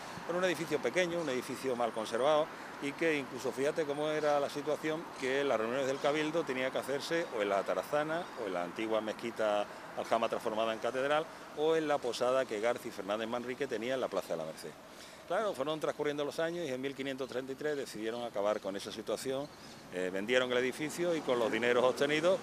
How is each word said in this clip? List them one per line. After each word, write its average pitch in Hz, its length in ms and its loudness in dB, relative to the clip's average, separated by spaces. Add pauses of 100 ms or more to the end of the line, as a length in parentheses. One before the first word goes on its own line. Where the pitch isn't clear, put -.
(280)
Era 175 100 0
un 180 60 0
edificio 151 360 2
pequeño, 170 400 2
un 156 80 -2
edificio 127 460 -2
mal 120 180 2
conservado, 131 540 4 (340)
y 139 120 -2
que 156 260 2
incluso, 127 340 -4
fíjate 147 320 0
cómo 147 240 -2
era 151 300 4
la 139 100 2
situación, 151 560 -2 (160)
que 135 220 2
las 127 160 4
reuniones 123 280 0
del 135 120 0
Cabildo 156 460 2
tenía 131 260 0
que 127 80 -2
hacerse 143 480 0 (100)
o 104 60 2
en 104 60 2
la 98 100 4
Atarazana, 147 680 0 (180)
o 107 40 -2
en 92 80 -2
la 87 80 0
antigua 110 380 0
mezquita 107 680 0 (300)
Aljama 113 320 2
transformada 110 440 0
en 110 60 -2
catedral, 135 480 0 (300)
o 156 180 4
en 160 120 0
la 143 120 2
posada 127 460 2
que 110 160 -4
Garci 120 300 0
Fernández 104 380 -4
Manrique 123 380 -4
tenía 123 280 -2
en 127 60 -2
la 101 80 0
Plaza 95 200 -2
de 87 100 -2
la 80 60 -4
Merced. 78 260 -10 (560)
Claro, 196 280 0
fueron 151 260 -2
transcurriendo 147 440 0
los 139 140 -4
años 170 300 0
y 131 40 -2
en 127 80 -2
mil 139 140 -2
quinientos 135 340 -4
treinta 131 240 -4
y 135 40 -6
tres 147 200 -2
decidieron 113 460 -4
acabar 107 380 2
con 98 160 -4
esa 101 160 -6
situación, 131 540 -2 (460)
eh, 92 200 0
vendieron 123 380 4
el 123 80 4
edificio 151 560 0
y 151 60 0
con 127 180 2
los 110 120 4
dineros 120 340 4
obtenidos, 151 580 4